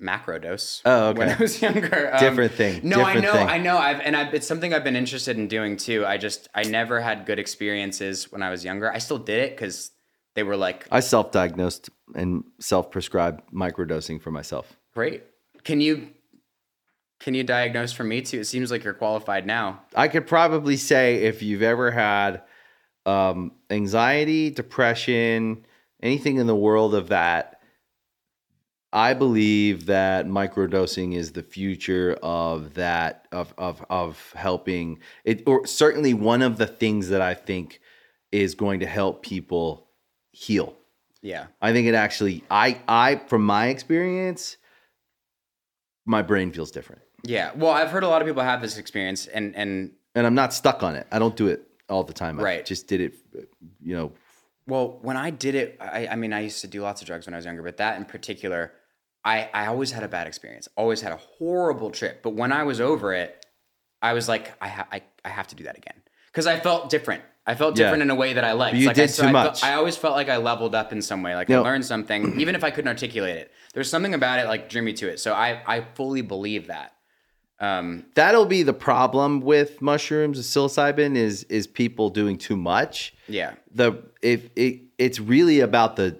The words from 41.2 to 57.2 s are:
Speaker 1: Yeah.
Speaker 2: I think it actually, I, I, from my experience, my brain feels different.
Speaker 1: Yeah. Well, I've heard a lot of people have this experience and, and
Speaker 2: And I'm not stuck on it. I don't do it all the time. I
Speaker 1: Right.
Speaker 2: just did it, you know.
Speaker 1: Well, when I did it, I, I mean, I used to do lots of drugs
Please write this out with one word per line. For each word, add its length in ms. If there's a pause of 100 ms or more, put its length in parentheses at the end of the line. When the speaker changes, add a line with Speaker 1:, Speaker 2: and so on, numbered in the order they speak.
Speaker 1:
Yeah. 240 (140)
Speaker 2:
I 120
think 140
it 80
actually, 560
I, 360
I, 280 (120)
from 180
my 240
experience, 880 (1500)
my 160
brain 300
feels 200
different. 300 (220)
Speaker 1:
Yeah. 320
Well, 160
I've 180
heard 140
a 40
lot 140
of 60
people 160
have 180
this 160
experience 500
and, 280
and 360 (240)
Speaker 2:
And 120
I'm 80
not 180
stuck 300
on 120
it. 160
I 80
don't 160
do 120
it 200 (220)
all 140
the 100
time. 260
I 40
Speaker 1:
Right. 220
Speaker 2:
just 220
did 140
it, 140 (680)
you 140
know. 160 (560)
Speaker 1:
Well, 340
when 160
I 140
did 240
it, 260
I, 260
I 80
mean, 160
I 100
used 200
to 60
do 140
lots 200
of 60
drugs 180